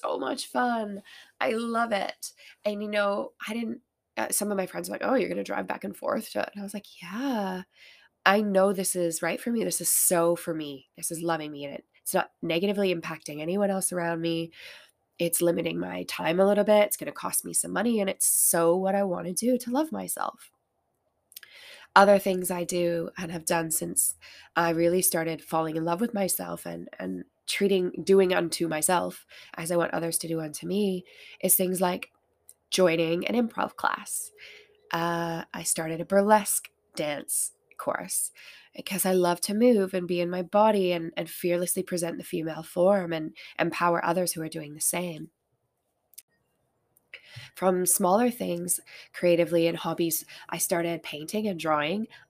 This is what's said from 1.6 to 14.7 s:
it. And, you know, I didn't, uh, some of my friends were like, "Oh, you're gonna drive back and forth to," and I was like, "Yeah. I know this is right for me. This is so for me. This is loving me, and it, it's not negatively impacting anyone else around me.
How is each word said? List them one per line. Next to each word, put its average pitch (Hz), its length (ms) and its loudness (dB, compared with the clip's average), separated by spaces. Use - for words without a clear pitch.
it. - 400 -4
And, 208 160 -4
you 214 80 -8
know, 208 440 -2
I 214 60 -4
didn't, 233 260 -6
uh, - 140 -2
some 208 200 -2
of 202 60 -2
my 185 80 -2
friends 175 240 -8
were 202 60 -6
like, - 80 -6
"Oh, - 120 2
you're 180 140 2
gonna - 140 -4
drive 190 240 -6
back - 160 -8
and 196 120 -8
forth - 360 -4
to," 208 80 -6
and 202 100 -14
I - 20 -10
was 196 100 -10
like, 208 120 -10
"Yeah. 190 600 -4
I 202 160 6
know 196 320 4
this 185 220 -2
is 170 280 0
right 165 180 -2
for 240 100 -4
me. 226 140 0
This 175 160 -2
is - 80 -2
so 170 460 4
for 170 180 -6
me. 143 440 -8
This 160 140 -8
is 165 120 -8
loving 156 280 -2
me, 143 140 -10
and 139 100 -10
it, - 100 -14
it's - 100 -8
not - 180 0
negatively 185 540 0
impacting 160 460 -10
anyone 196 300 0
else 190 220 -2
around 170 280 -2
me. 165 300 -2